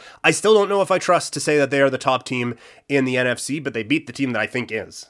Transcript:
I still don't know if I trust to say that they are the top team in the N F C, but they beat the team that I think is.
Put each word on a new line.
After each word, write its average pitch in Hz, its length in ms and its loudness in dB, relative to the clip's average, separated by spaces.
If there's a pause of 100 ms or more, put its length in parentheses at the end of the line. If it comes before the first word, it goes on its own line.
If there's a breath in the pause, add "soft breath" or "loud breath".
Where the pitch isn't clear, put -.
(240 loud breath)
I 160 80 4
still 214 240 4
don't 202 120 4
know 196 140 2
if 180 80 0
I 190 80 2
trust - 360 0
to 147 60 -6
say 151 200 2
that 135 100 2
they 139 140 4
are 135 80 4
the 131 80 -4
top 131 240 0
team 120 320 -4 (340 loud breath)
in 135 160 2
the 127 100 -2
N 127 120 2
F 120 100 -2
C, 147 220 -6
but 135 160 -8
they 113 80 -4
beat 151 240 -2
the 120 60 -14
team 135 180 -2
that 107 100 -2
I 110 60 -2
think 120 240 -6
is. 98 380 -10